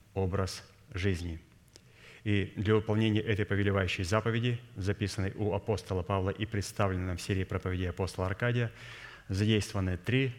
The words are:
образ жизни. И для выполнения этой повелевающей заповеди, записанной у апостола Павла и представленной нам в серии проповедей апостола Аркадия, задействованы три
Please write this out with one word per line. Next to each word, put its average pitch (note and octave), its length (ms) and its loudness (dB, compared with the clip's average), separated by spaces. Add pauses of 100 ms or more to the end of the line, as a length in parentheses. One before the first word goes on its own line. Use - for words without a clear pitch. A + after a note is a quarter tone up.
(140)
образ F#2+ 500 -2 (280)
жизни. F2 480 -2 (840)
И G2+ 320 2
для A2 180 4
выполнения G#2+ 460 4
этой G#2 260 0
повелевающей G2 560 2
заповеди, A#2 560 2 (160)
записанной F#2+ 640 -2
у G2+ 180 0
апостола G2 480 -2
Павла F#2+ 280 0
и G2+ 140 -4
представленной F#2+ 640 -2
нам F2+ 120 -2
в - 40 -10
серии F#2 220 0
проповедей F#2 440 -2
апостола F2+ 380 -2
Аркадия, A#2+ 460 -2 (560)
задействованы G2 680 2
три B2+ 420 0